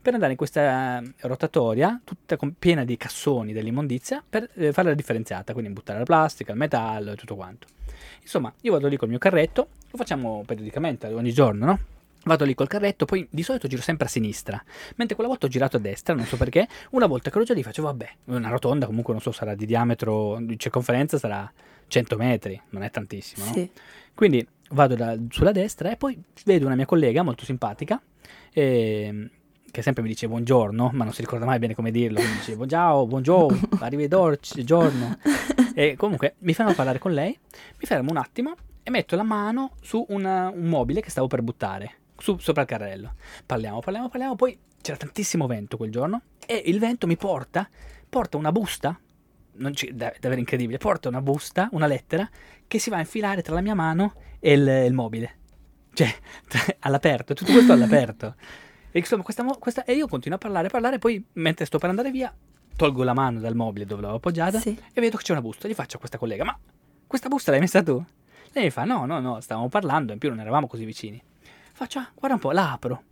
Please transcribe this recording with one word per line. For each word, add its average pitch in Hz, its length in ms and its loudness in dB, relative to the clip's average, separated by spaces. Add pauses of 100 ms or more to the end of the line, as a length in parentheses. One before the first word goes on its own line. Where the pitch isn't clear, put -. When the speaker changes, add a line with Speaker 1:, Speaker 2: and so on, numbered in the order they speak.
Speaker 1:
per 247 140 2
andare 170 160 2
in 127 80 -4
questa, 131 640 2
eh, 127 100 -14 (140)
rotatoria, 135 760 2
tutta - 320 -6
con-, 147 220 -4
piena 165 260 4
di 120 140 -2
cassoni 117 560 -4
dell'immondizia 127 760 -4
per, 220 280 -4
eh, 151 180 2
fare 180 160 2
la 147 60 2
differenziata, 110 580 -6
quindi 110 180 -6
buttare 101 280 -8
la 123 60 -2
plastica, 156 460 2
il 107 60 -4
metallo 110 540 -2
e 101 40 -8
tutto - 200 -12
quanto. 92 320 -16 (540)
Insomma, 131 400 -4
io 226 120 2
vado 143 140 2
lì 139 100 2
col 113 100 -2
mio 117 100 -4
carretto, 180 520 2 (200)
lo 240 80 -16
facciamo 120 480 -6
periodicamente, 117 600 -6
ogni 117 240 -2
giorno, 117 340 4
no? 185 140 4 (460)
Vado 160 180 4
lì 135 120 2
col 135 120 0
carretto, 202 380 0
poi 190 240 -2
di 156 120 -4
solito 240 280 -4
giro 127 120 -4
sempre 151 260 -2
a - 20 -6
sinistra, 110 520 -4 (340)
mentre 226 200 -2
quella 233 140 -2
volta 254 160 -2
ho 131 40 0
girato 127 280 0
a - 20 2
destra, 101 340 -4
non 117 120 0
so 131 100 -4
perché, 165 320 2 (240)
una 247 140 6
volta 135 240 0
che - 80 0
ero 226 80 4
già 247 80 0
lì 202 100 0
faccio, 117 200 -8
"Vabbè, 131 260 -6 (160)
una 120 240 -4
rotonda 123 360 0
comunque, 113 280 -2
non 110 80 -4
so, 123 100 -4
sarà 107 240 -6
di 104 100 -6
diametro, 110 760 0
di 113 180 -6
circonferenza 127 580 0
sarà 101 320 -4 (380)
cento 120 300 0
metri, 107 440 -2 (100)
non 98 120 -8
è 104 80 -8
tantissimo, - 540 -10
no?" 226 80 -6
Speaker 2:
Sì. 180 160 -2 (440)
Speaker 1:
Quindi 143 320 4 (260)
vado 135 240 6
da-, 113 220 -2 (120)
sulla 190 240 4
destra 196 380 -2
e 233 40 -4
poi 247 260 -4 (220)
vedo 175 220 6
una 131 100 2
mia 135 100 2
collega 156 380 4
molto 127 220 -4
simpatica, 131 560 -4 (520)
ehm, 110 760 0 (400)
che - 120 -8
sempre 127 220 0
mi 110 60 -2
dice 110 180 -6
"Buongiorno", 117 680 2
ma 127 100 0
non 110 100 -4
si - 80 -8
ricorda 120 240 -4
mai 127 140 2
bene 113 160 -2
come 113 160 -2
dirlo, 113 280 2
quindi 110 180 0
dicevo, 110 280 -6
"Ciao, 151 400 4
buongiorno, 135 540 4 (120)
Speaker 2:
<laughs> 196 80 0
Speaker 1:
arrivederci, 147 840 0
giorno." 143 600 4
Speaker 2:
<laughs> 277 420 4 (120)
Speaker 1:
E 147 180 4
comunque 151 440 0
mi 170 160 2
fermo 220 160 4
a - 20 4
parlare 139 240 2
con 180 160 -2
lei, 160 240 0 (420)
mi - 60 -8
fermo 175 240 0
un 165 80 -2
attimo 262 380 -4 (260)
e - 80 -12
metto 220 260 -2
la 190 60 0
mano 220 580 -2
su - 300 -4
una, 190 400 -2
un 175 160 -8
mobile 151 360 0
che - 100 -12
stavo 131 160 0
per 120 160 -2
buttare 101 480 -6 (260)
su, 196 220 -2
sopra 147 240 0
il 123 40 -2
carrello. 101 460 -8 (320)
Parliamo, 110 340 -4
parliamo, 226 300 -6
parliamo, 254 260 -6
poi 254 220 0 (240)
c'era 147 160 -8
tantissimo 165 480 -2
vento 113 320 -6
quel 110 140 -6
giorno 156 300 -2 (260)
e 226 180 -2
il 185 140 2
vento 233 260 0
mi 165 100 2
porta, 175 540 -2 (400)
porta 220 280 -2
una 151 140 0
busta, 175 480 -2 (580)
non 135 180 -6
ci, - 180 -6
da-, 120 260 -6
davvero 127 200 0
incredibile, 123 400 -2
porta 190 300 -2
una 127 120 -4
busta, 143 520 -2
una 156 120 2
lettera 160 420 -2 (380)
che 220 140 -2
si - 100 -2
va 208 60 -2
a 175 60 0
infilare 196 420 -2
tra 160 100 -4
la 175 80 0
mia 208 140 0
mano 170 400 2 (240)
e 151 140 6
il, 143 140 8
il 131 260 4
mobile. 113 420 -4 (580)
Cioè, 117 180 4 (380)
<laughs> - 300 -2
all'aperto, 139 560 0
tutto - 160 0
questo 247 220 12
all'aperto. 143 600 4 (560)
E - 80 -2
insomma, 185 240 0
questa 233 220 -6
mo-, 262 160 -2
questa, 247 240 -4
e 247 100 -2
io 285 140 0
continuo 147 300 -4
a - 40 -10
parlare, 190 280 -2
parlare, 247 280 -2
poi 226 260 0 (100)
mentre 160 320 0
sto - 120 -4
per 175 120 0
andare 233 200 -2
via 254 240 -4 (440)
tolgo 139 260 2
la 123 120 2
mano 127 240 0
dal 113 160 -4
mobile 104 320 -4
dove 101 140 -8
l'avevo 107 180 -6
appoggiata 175 400 0
Speaker 2:
Sì. 226 200 -4 (140)
Speaker 1:
e 247 80 0
vedo 226 160 2
che - 60 -8
c'è - 80 -4
una 147 100 0
busta. 113 260 -10
Gli 214 60 -6
faccio - 220 -8
a - 40 -14
questa - 200 -12
collega, 110 240 -4
"Ma - 120 -4 (520)
questa - 200 -4
busta 262 220 -2
l'hai 139 100 6
messa 180 220 4
tu?" 160 140 0 (560)
Lei 240 140 0
mi 156 40 2
fa, - 140 -4
"No, 190 240 -2
no, 151 120 -4
no, 123 220 -6
stavamo 113 260 -6
parlando, 143 460 0
in 104 60 -10
più 147 100 -2
non 113 100 -6
eravamo 123 280 0
così 110 180 -10
vicini." 110 340 -12 (540)
Faccio, - 240 -10
"Ah, 254 160 -8
guarda 269 220 -2
un 190 40 -2
po', 135 120 -2
la 170 220 2
apro." 127 280 -6 (100)